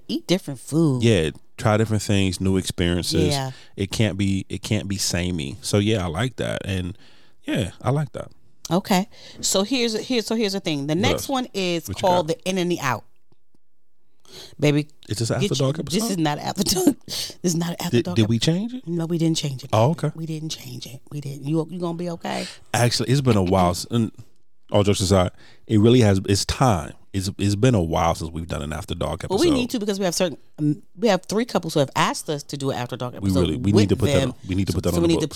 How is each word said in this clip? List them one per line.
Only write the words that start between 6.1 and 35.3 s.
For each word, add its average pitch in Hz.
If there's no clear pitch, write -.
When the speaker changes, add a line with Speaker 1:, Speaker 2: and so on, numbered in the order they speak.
Speaker 2:
that, 57
and 90
yeah, 101
I 120
like 147
that. -
Speaker 1:
Okay, 185
so 196
here's, 233
here's, 240
so 226
here's 208
the 196
thing. 143
The 151
Speaker 2:
What 165
Speaker 1:
next 254
Speaker 2:
else? -
Speaker 1:
one 262
is 180
Speaker 2:
What -
you -
Speaker 1:
called 180
Speaker 2:
got? 160
Speaker 1:
the -
In 190
and 175
the 170
Out. 127
Baby, 147
Speaker 2:
Is 110
this 113
an 104
Speaker 1:
get 202
Speaker 2:
After 135
Speaker 1:
you, 135
Speaker 2:
Dark -
Speaker 1:
this 143
Speaker 2:
episode? 226
Speaker 1:
is 185
not 147
an -
After 180
Dark. 349
<laughs> -
This -
is 156
not 170
an 170
After 170
Speaker 2:
Did, 117
Speaker 1:
Dark 107
Speaker 2:
did 107
we 117
Speaker 1:
ep- 113
Speaker 2:
change 196
it? 254
Speaker 1:
No, 165
we 170
didn't 165
change 139
it. -
Speaker 2:
Oh, 113
okay. 156
Speaker 1:
We 165
didn't 156
change 123
it. 131
We 147
didn't. 139
You, 156
you 180
gonna 170
be 175
okay? -
Speaker 2:
Actually, 117
it's 139
been 127
a 98
while. 92
s-, -
and 113
all 104
jokes 101
aside, 92
it 113
really 117
has. 101
It's 101
time. 101
It's, 95
it's 101
been 120
a 90
while 82
since 82
we've 82
done 73
an 73
After -
Dark 151
Speaker 1:
Well, 190
Speaker 2:
episode. 302
Speaker 1:
we 294
need 247
to 254
because 202
we 202
have 175
certain, 180
um, 151
we 185
have 185
three 220
couples 170
who 160
have 135
asked 185
us 143
to -
do 135
an 92
After 123
Dark 123
Speaker 2:
We -
Speaker 1:
episode 95
Speaker 2:
really, 82
we 98
Speaker 1:
with -
Speaker 2:
need 101
to 92
put 104
that 139
Speaker 1:
them. -
Speaker 2:
on, -
we 92
need 98
to -
put 95
that 90
Speaker 1:
So 123
Speaker 2:
on 170
Speaker 1:
we 170
Speaker 2:
the 165
Speaker 1:
need 151
to 151
Speaker 2:
books. -